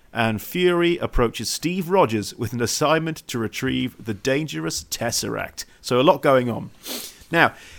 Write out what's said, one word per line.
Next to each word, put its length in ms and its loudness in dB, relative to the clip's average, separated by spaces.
And 280 0
Fury 580 2
approaches 500 0
Steve 400 -4
Rogers 460 2
with 180 -6
an 80 -2
assignment 640 0
to 100 -6
retrieve 680 -4
the 80 -4
dangerous 720 -4
Tesseract. 800 -6
So 180 2
a 20 4
lot 200 6
going 280 4
on. 200 -6
Now, 240 4